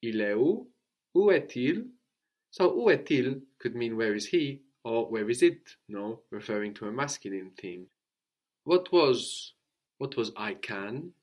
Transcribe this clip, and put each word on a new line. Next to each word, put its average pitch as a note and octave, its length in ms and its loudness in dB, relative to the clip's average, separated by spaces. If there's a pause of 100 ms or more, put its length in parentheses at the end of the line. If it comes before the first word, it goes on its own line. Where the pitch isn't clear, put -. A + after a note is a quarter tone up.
Il A2 200 -2
est G#2 120 0
où? D3 360 0 (440)
Où G3 180 6
est-il? E3 580 0 (640)
So, F3+ 220 4
où A#3 160 4
est-il C3+ 520 2 (180)
could A#2 160 -4
mean A#2 200 -4
where A2 200 0
is G#2 120 -6
he, C#3+ 340 -2 (220)
or A2+ 260 -2
where A2 200 -4
is A#2+ 120 0
it, - 360 2 (100)
no? G#2 340 -10 (100)
Referring G#2 440 -6
to G#2+ 120 -10
a G#2 40 -6
masculine G2+ 600 -6
thing. F2+ 360 -14 (760)
What F3+ 280 0
was, - 640 2 (440)
what C3+ 180 -8
was A2 200 -2
I G#2 200 -6
can? A2+ 680 -10